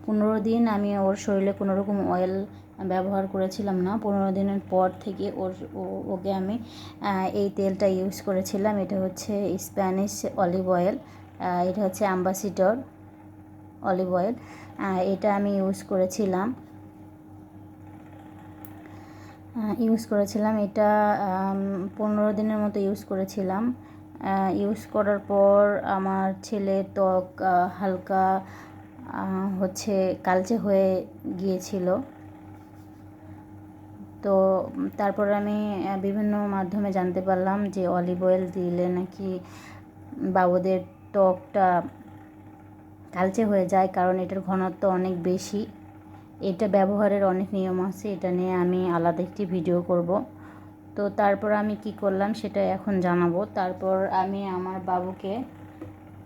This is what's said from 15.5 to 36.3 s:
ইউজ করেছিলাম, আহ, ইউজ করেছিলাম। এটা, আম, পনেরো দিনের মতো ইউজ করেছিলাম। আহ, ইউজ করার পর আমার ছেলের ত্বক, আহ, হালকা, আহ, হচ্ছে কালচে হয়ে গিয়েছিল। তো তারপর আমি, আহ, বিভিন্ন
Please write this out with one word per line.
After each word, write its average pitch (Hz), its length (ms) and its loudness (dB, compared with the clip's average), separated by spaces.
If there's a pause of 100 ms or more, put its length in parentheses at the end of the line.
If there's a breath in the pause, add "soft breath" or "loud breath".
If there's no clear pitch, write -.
ইউজ 190 260 0
করেছিলাম, 190 720 0 (3000 loud breath)
আহ, 214 240 -2
ইউজ 226 260 2
করেছিলাম। 208 520 2
এটা, 208 540 4
আম, 196 840 0
পনেরো 214 360 2
দিনের 214 260 0
মতো 208 220 0
ইউজ 196 240 -2
করেছিলাম। 190 720 -2 (460 loud breath)
আহ, 196 340 2
ইউজ 202 320 -2
করার 208 320 2
পর 202 640 6
আমার 190 580 0
ছেলের 196 420 0 (100)
ত্বক, 185 480 2
আহ, 185 380 2
হালকা, 190 600 2 (640 loud breath)
আহ, 190 520 -4
হচ্ছে 190 640 0
কালচে 185 320 2
হয়ে 190 500 2 (320)
গিয়েছিল। 185 580 -2 (2250)
তো 190 440 4 (300)
তারপর 202 360 2
আমি, 208 560 0
আহ, 190 120 -2
বিভিন্ন 208 460 0